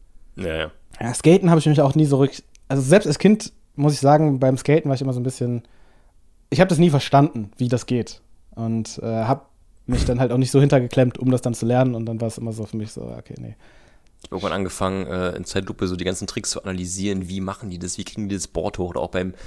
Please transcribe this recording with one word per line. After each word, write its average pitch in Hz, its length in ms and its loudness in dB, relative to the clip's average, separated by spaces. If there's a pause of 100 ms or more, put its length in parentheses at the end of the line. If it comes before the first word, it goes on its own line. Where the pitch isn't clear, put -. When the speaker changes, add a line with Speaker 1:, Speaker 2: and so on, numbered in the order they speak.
(340)
Speaker 1:
Ja, 87 220 -6
ja. 78 140 -6 (300)
Speaker 2:
Ja, 117 140 -4
Skaten 180 360 4
habe 165 100 6
ich 143 60 0
mich 151 140 4
auch 139 140 4
nie 156 120 4
so 139 120 2
richtig, 135 240 0 (240)
also 135 160 -2
selbst 175 240 4
als 151 140 -2
Kind, 214 320 4 (240)
muss 147 160 2
ich 139 80 -2
sagen, 147 380 4
beim 131 180 2
Skaten 143 320 2
war 135 60 0
ich 127 80 -4
immer 135 100 -2
so 123 80 -4
ein 120 40 -4
bisschen, 123 380 -4 (880)
ich - 100 2
hab 190 80 6
das 165 100 2
nie 175 120 6
verstanden, 139 640 2
wie 123 120 -2
das 123 180 -2
geht. - 340 -4 (340)
Und, 113 480 -6
äh, 117 40 -6 (180)
hab 131 260 -2 (360)
mich - 180 0
dann 123 160 0
halt 123 120 0
auch 123 60 2
nicht 127 140 2
so 135 80 6
hintergeklemmt, 127 580 2
um 127 120 0
das 127 120 2
dann 120 120 -2
zu 117 120 -4
lernen. 123 280 2
Und 113 120 -6
dann 113 140 -6
war 113 80 -2
es 110 100 -10
immer 117 140 -8
so 107 140 -8
für - 100 -10
mich 107 160 -8
so, - 100 -12
okay, 60 360 -14
nee. 58 180 -16 (640)
Speaker 1:
Ich - 80 -20
hab - 80 -14
irgendwann 90 160 -4
angefangen, 95 540 -4
äh, 90 300 -4
in 90 80 -8
Zeitlupe 95 420 -6
so 90 100 -4
die 87 80 -6
ganzen 92 220 -4
Tricks - 220 -8
zu - 140 -6
analysieren. 95 680 -6
Wie 95 140 -6
machen 98 260 -10
die 87 100 -12
das? 90 200 -10
Wie 98 60 -8
kriegen 104 260 -8
die 98 60 -6
das 90 120 -8
Board 87 300 -6
hoch? 90 120 -4
Oder - 100 -6
auch 87 100 -6
beim 92 240 -4 (120)